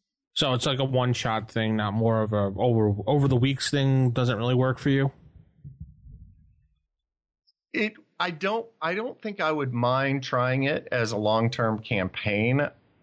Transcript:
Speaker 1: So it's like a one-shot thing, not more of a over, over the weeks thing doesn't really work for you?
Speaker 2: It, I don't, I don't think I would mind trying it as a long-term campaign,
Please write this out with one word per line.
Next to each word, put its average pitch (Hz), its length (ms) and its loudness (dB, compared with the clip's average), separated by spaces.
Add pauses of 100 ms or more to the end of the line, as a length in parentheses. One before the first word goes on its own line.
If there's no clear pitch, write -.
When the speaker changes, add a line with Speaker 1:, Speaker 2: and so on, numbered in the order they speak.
(340)
Speaker 1:
So 135 200 0
it's 123 120 0
like 135 140 0
a 139 40 -2
one-shot 123 680 0
thing, 110 280 0
not 107 160 0
more 113 280 2
of 107 120 -2
a 101 240 0
over, 110 360 4 (140)
over 139 220 4
the 135 80 4
weeks 135 340 0
thing 135 400 2
doesn't 123 260 0
really 120 180 0
work 127 220 2
for - 120 -2
you? 135 240 2 (2500)
Speaker 2:
It, 269 200 -2 (260)
I 180 120 -2
don't, 196 360 -4 (140)
I 160 120 -2
don't 226 280 -6
think 208 180 -8
I 160 140 0
would 139 200 -2
mind 131 500 2
trying 127 400 0
it - 280 -2
as 117 220 0
a 104 40 -2
long-term 110 600 0
campaign, 107 880 0 (360)